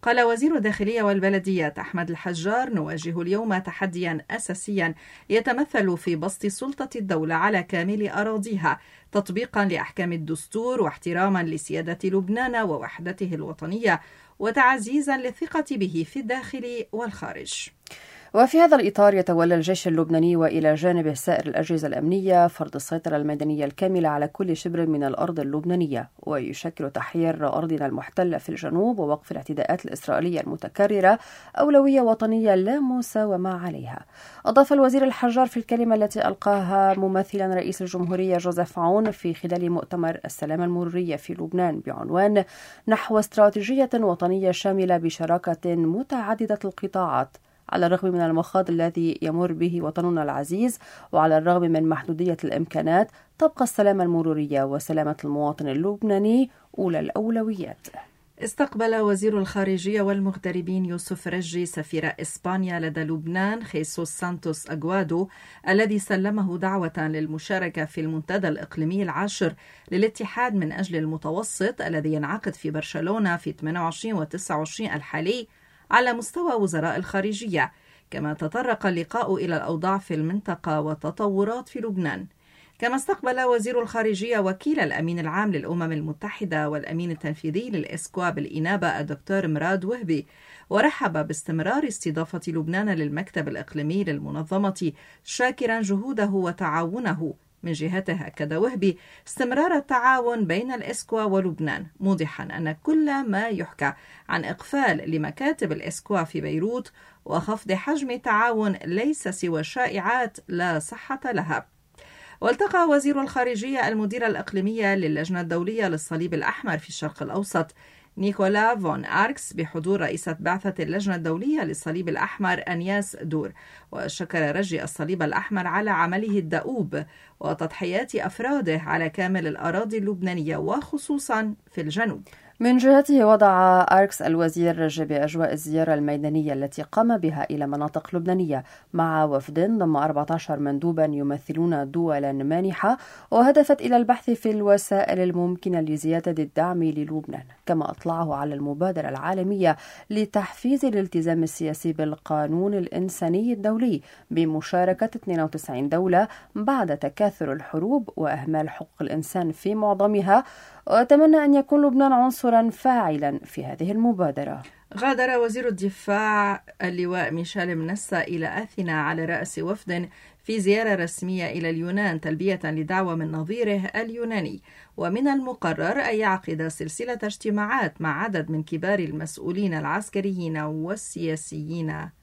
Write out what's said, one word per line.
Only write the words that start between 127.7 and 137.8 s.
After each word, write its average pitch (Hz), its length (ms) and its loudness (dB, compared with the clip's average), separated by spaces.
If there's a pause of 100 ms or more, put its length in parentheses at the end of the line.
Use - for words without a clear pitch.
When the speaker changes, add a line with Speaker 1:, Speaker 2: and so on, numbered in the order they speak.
Speaker 1:
أفراده 214 640 -2
على 160 300 -2
كامل 180 380 -2
الأراضي 196 520 -2
اللبنانية 180 580 -2
وخصوصاً 220 960 -2 (160)
في - 100 -8
الجنوب. 190 420 -2 (380)
Speaker 2:
من 247 160 4
جهته، 269 480 8
وضع 185 640 8
آركس 196 320 4
الوزير 165 560 2
رجب 156 340 0
أجواء 151 400 0
الزيارة 156 420 0
الميدانية 147 580 0
التي 139 300 -4
قام 226 340 2
بها 156 340 0
إلى 147 160 -2
مناطق 147 500 -4